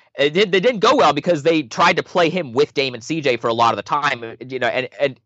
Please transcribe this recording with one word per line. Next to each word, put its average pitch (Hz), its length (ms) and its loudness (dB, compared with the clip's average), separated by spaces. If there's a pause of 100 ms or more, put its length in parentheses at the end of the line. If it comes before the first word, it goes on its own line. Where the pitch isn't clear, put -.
(180)
it 147 160 0
did, 190 180 0
they 190 80 2
didn't 226 200 0
go 247 140 4
well 170 200 4
because 147 280 -2
they 160 200 2
tried 170 340 0
to 147 60 -2
play 175 260 0
him 156 240 -6
with 139 220 0
Dame 135 180 -2
and 117 100 -12
C 160 200 -6
J 123 160 0
for 123 100 -4
a 117 60 0
lot 113 180 4
of 107 40 -4
the 101 60 -6
time, 135 540 -4 (100)
you 127 120 -10
know, 123 80 0
and, 127 240 -4 (100)
and, 139 240 -2